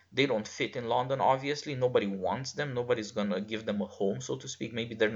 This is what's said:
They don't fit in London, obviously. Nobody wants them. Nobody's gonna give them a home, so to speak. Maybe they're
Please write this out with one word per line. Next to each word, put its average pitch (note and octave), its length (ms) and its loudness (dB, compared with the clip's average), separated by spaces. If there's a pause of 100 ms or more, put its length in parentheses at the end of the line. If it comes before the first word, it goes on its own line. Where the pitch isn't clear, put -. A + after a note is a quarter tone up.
(120)
They C3 140 4
don't A2 220 2
fit - 280 -4
in A#2 140 -4
London, C3 320 2
obviously. C#3 540 2
Nobody B2 320 4
wants G2 460 -2
them. D3 200 -4
Nobody's A#2+ 380 0
gonna G#2 300 0
give G#2+ 240 -6
them G#2 160 0
a G2 40 -2
home, G#2 360 -2
so C3+ 140 -4
to C3+ 140 -8
speak. A#2 240 -8
Maybe A#2 220 -4
they're A2 200 6